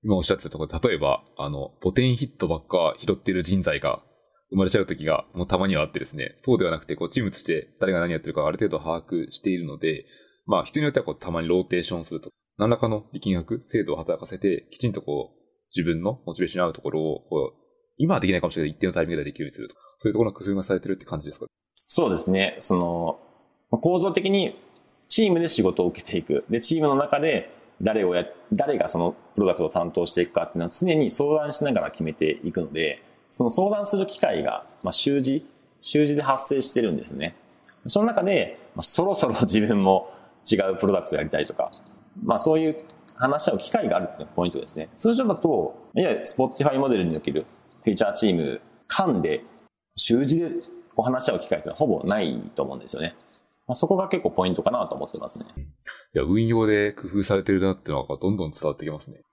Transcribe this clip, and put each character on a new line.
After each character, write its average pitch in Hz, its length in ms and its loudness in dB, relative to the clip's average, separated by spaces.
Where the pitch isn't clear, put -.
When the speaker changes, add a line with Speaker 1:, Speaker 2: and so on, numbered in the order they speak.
Speaker 1:
今 107 120 2
お 90 40 2
っ 85 40 -2
し - 80 0
ゃ 95 40 4
っ - 20 -14
て - 60 -16
た 76 60 -10
と - 80 -12
こ 78 140 -6
ろ、 82 80 -6
例 95 60 0
え - 20 -4
ば、 71 260 0
あ 71 120 -6
の、 69 220 -8
ポ 92 100 2
テ 120 140 2
ン 127 100 4
ヒ 139 120 -4
ッ - 100 -18
ト 92 100 -2
ば 82 100 0
っ - 100 -12
か 82 320 2
拾 - 140 0
っ - 20 2
て - 160 -2
い - 20 2
る 90 100 0
人 92 180 2
材 76 180 0
が - 220 -2
生 92 60 2
ま 95 80 6
れ 92 40 2
ち 107 80 2
ゃ 101 40 4
う 92 40 0
時 76 200 -8
が 78 280 0
も 87 120 -4
う - 20 -16
た 95 100 0
ま 95 100 2
に 95 80 2
は 76 80 2
あ 76 40 -2
っ - 40 -14
て - 80 -6
で - 60 -8
す - 100 -12
ね、 - 280 -8
そ 127 120 4
う - 40 2
で 92 60 2
は 82 60 0
な 80 80 -4
く - 60 -18
て、 78 100 -4
こ 85 100 -6
う、 85 40 -6
チ 131 120 -2
ー - 20 -2
ム 95 80 -2
と - 60 -14
し - 60 -14
て 80 260 -4
誰 95 140 2
が 87 80 2
何 87 100 0
や 80 60 -2
っ 76 40 -4
て - 60 -10
る 80 60 -8
か 76 120 0
あ 78 60 2
る 92 60 -4
程 104 120 2
度 78 80 -2
把 80 240 -4
握 - 300 -4
し - 80 -14
て 101 100 -2
い 90 80 0
る 87 80 -6
の 73 120 -10
で、 80 280 -2
ま 90 140 2
あ、 85 60 -2
必 - 140 -2
要 - 20 2
に 151 40 2
よ 147 60 2
っ - 20 -14
て - 60 2
は - 60 -4
こ 76 80 -6
う、 - 60 -12
た 87 120 -8
ま 82 100 -2
に 82 60 -4
ロ 90 140 4
ー - 20 -2
テ 90 160 0
ー - 40 -2
シ 85 100 -6
ョ 87 40 -6
ン 82 80 -10
す - 80 -12
る 78 80 -8
と。 - 80 -18
何 107 120 2
ら 117 80 2
か 117 100 0
の 107 260 -4
力 104 200 -2
学、 85 320 -4
制 107 180 -2
度 76 100 -4
を - 20 -2
働 82 240 -4
か - 80 -14
せ 95 100 -12
て、 95 340 0
き - 60 -20
ち 127 100 -2
ん 101 60 0
と 95 80 -8
こ 73 320 -6
う、 - 60 -20
自 90 80 0
分 82 200 0
の 117 220 -4
モ 85 80 -8
チ 92 80 -4
ベ 87 60 0
ー - 20 -6
シ - 80 -6
ョ 90 40 0
ン - 20 4
に 87 40 2
合 - 20 0
う 78 40 -6
と - 80 -14
こ 73 100 -4
ろ 80 100 -2
を、 78 260 -4
こ 73 280 -2
う、 - 60 -20
今 165 180 2
は 107 60 0
で 92 60 0
き 95 40 2
な 90 60 4
い - 40 0
か 87 60 0
も - 40 -2
し - 60 -8
れ 82 60 0
な 76 60 -2
い 78 60 -10
け - 0 -
ど、 - 20 -20
一 - 40 -2
定 95 60 2
の 87 60 -2
タ 85 100 2
イ - 40 2
ミ 85 60 -4
ン 80 40 -2
グ 73 60 -4
で 71 80 -8
で - 20 -14
き - 60 -18
る 78 60 -6
よ - 20 -10
う - 20 -10
に - 60 -18
す - 60 -14
る - 80 -12
と。 - 40 -20
そ - 60 -20
う - 40 6
い - 20 0
う - 20 -2
と 104 60 0
こ 113 60 4
ろ 101 60 -2
の - 60 -18
工 98 60 -14
夫 98 120 0
が 95 80 -2
さ 98 120 -2
れ 90 40 0
て - 80 -8
る 95 60 -2
っ - 40 -2
て - 80 -20
感 78 160 -8
じ 73 60 -12
で - 60 -14
す - 60 -18
か？ - 80 -12
Speaker 2:
そ 160 200 4
う - 40 2
で 85 80 0
す - 100 -4
ね。 95 300 2
そ - 160 0
の、 85 440 -2
構 180 160 4
造 180 140 0
的 185 180 0
に 196 300 0
チ - 160 4
ー 202 80 4
ム 170 80 4
で 170 80 0
仕 117 160 2
事 92 200 2
を 90 40 4
受 - 140 -6
け - 100 -14
て 95 60 -2
い 82 60 -2
く。 - 260 0
で、 117 120 0
チ 165 160 0
ー 156 40 0
ム 151 60 4
の 139 80 4
中 143 240 2
で 147 300 0
誰 107 240 2
を 87 80 2
や-、 87 120 2
誰 139 240 0
が 85 120 0
そ 82 100 -2
の 85 160 0
プ 104 60 2
ロ 98 60 6
ダ 90 60 4
ク - 60 -4
ト 85 60 2
を 76 40 -2
担 87 220 -2
当 87 140 0
し - 80 -6
て 90 80 2
い 85 60 2
く - 60 -18
か 85 100 0
っ - 80 -10
て - 20 -20
い - 20 -8
う 85 40 -2
の 85 60 -2
は 85 60 -6
常 175 240 0
に 143 140 4
相 147 260 0
談 147 160 -2
し 151 120 -2
な 139 100 0
が 98 80 2
ら - 100 -6
決 - 120 -8
め 78 100 -4
て 78 300 0
い 85 80 -4
く 90 100 -2
の 78 100 -6
で、 78 300 -2
そ - 140 -2
の 117 60 2
相 190 200 2
談 208 180 -2
す 202 100 0
る 190 80 0
機 - 140 -12
会 90 240 0
が、 60 220 -4
ま 95 60 -2
あ、 - 20 -2
週 139 300 2
次、 135 240 -2
週 151 240 2
次 147 100 0
で 147 60 0
発 135 260 0
生 139 140 0
し - 100 -2
て 127 100 2
る 107 100 2
ん 73 60 -2
で - 80 -8
す - 60 -16
ね。 71 240 -6
そ 202 140 2
の 220 40 2
中 220 180 0
で、 180 360 0
ま - 60 -6
あ、 - 20 0
そ - 200 2
ろ 190 120 0
そ 143 120 2
ろ 113 140 -2
自 110 200 4
分 104 220 4
も 95 260 6
違 110 60 6
う 92 60 -2
プ 98 100 2
ロ 98 60 4
ダ 90 80 2
ク - 80 -10
ト 85 60 -2
や 76 80 0
り 78 60 -6
た 73 100 -2
い 73 60 0
と - 80 -12
か、 - 180 -4
ま 113 120 2
あ、 107 40 0
そ 160 140 4
う 160 60 4
い 160 100 2
う 156 80 -4
話 139 300 0
し - 60 4
合 - 40 0
う - 20 -2
機 - 140 -8
会 214 180 0
が 87 80 2
あ - 20 2
る 92 60 -4
っ - 20 -8
て - 60 -12
い - 40 -16
う - 40 -16
の - 60 -12
が - 60 -20
ポ 87 120 0
イ 87 40 0
ン - 20 -6
ト - 80 -8
で - 80 -8
す - 100 -10
ね。 78 200 -10
通 226 180 2
常 254 120 0
だ 185 80 2
と、 117 460 0
い 180 80 2
わ 156 80 2
ゆ - 60 2
る - 60 -4
Spotify 135 560 2
モ 139 100 2
デ 117 80 6
ル 92 80 2
に 80 120 0
お - 20 -4
け 73 120 -4
る 73 140 -2
フ 113 60 4
ィ 104 40 2
ー - 20 2
チ 104 80 2
ャ 101 60 2
ー 101 40 -4
チ - 140 0
ー 92 80 4
ム 71 260 -2
間 143 340 2
で、 - 220 -2
週 123 280 2
次 156 140 2
で 170 100 -2
こ - 60 2
う 117 40 0
話 127 200 0
し - 60 2
合 101 40 0
う 87 40 -2
機 - 100 -12
会 82 100 0
っ - 20 -10
て - 80 -10
い - 20 -10
う - 20 -10
の - 0 -
は - 40 -14
ほ 151 100 2
ぼ 90 180 0
な 101 160 2
い 71 180 -2
と 69 80 -2
思 67 120 -6
う - 20 -12
ん - 20 -12
で - 80 -18
す - 80 -10
よ 67 60 -6
ね。 82 140 -6
ま 127 60 -4
あ、 - 20 -2
そ - 120 0
こ 196 100 4
が 190 100 -2
結 185 160 0
構 - 80 2
ポ 92 140 0
イ 92 40 2
ン - 60 0
ト - 80 -4
か 110 80 2
な 117 160 -2
と - 80 -8
思 - 100 -8
っ - 60 -18
て - 60 -12
ま - 120 -10
す - 100 -14
ね。 - 60 -12
Speaker 1:
い - 600 -10
や、 67 60 2
運 104 240 4
用 113 200 4
で 104 260 2
工 - 140 -12
夫 98 160 0
さ 98 120 2
れ 95 80 2
て 101 80 2
る 95 80 6
な 95 120 2
っ 92 40 0
て - 140 -14
い 78 40 0
う 69 40 0
の 64 80 -2
が 69 120 -6
ど 95 140 2
ん 107 60 0
ど 85 100 -2
ん 76 40 -6
伝 - 120 -6
わ 76 100 0
っ - 40 -8
て 76 80 -10
き 78 60 -6
ま 76 100 -10
す - 100 -18
ね。 - 100 -20